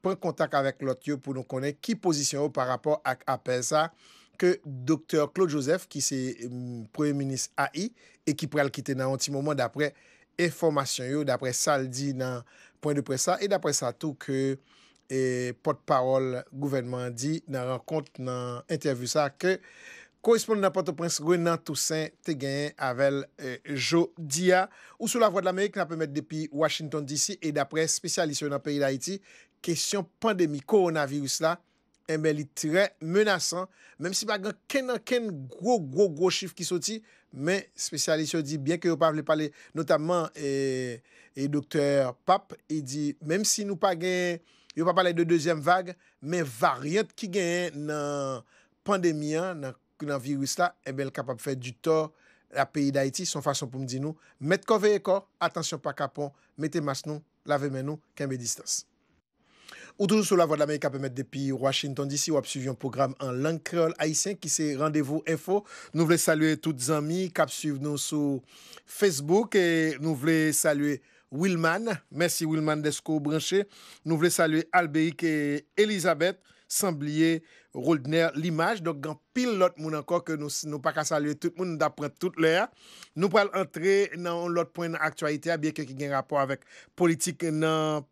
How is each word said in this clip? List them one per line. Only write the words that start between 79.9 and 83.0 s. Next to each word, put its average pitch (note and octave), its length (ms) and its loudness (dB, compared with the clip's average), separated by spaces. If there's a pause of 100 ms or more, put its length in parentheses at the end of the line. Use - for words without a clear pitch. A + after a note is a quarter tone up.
encore E3+ 280 -2
que D#3+ 100 -4
nous, D3 160 -4 (160)
nous D3 140 -6
pas D#3 140 0
qu'à D#3 120 -2
saluer D3 300 0
tout E3+ 220 -4
le F#3 60 -4
monde, E3+ 140 -4
d'apprendre D3 420 -2
toute F3+ 200 -4
l'heure. E3 280 4 (480)